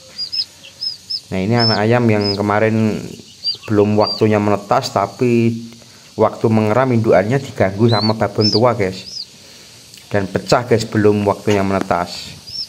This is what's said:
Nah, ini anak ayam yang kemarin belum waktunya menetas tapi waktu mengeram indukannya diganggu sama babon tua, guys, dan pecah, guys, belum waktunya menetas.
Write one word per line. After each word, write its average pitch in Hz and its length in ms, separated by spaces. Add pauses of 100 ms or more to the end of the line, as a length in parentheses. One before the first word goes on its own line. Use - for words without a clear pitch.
(1300)
Nah, 95 80
ini 110 160
anak 117 240
ayam 120 240
yang 104 320
kemarin 107 640 (640)
belum 104 320
waktunya 107 400
menetas 104 560
tapi 117 640 (560)
waktu 107 400
mengeram 110 400
indukannya 113 480
diganggu 104 480
sama 110 240
babon 104 400
tua, 113 240
guys, - 480 (880)
dan 98 160
pecah, 120 400
guys, 113 160
belum 104 400
waktunya 98 400
menetas. 92 720 (320)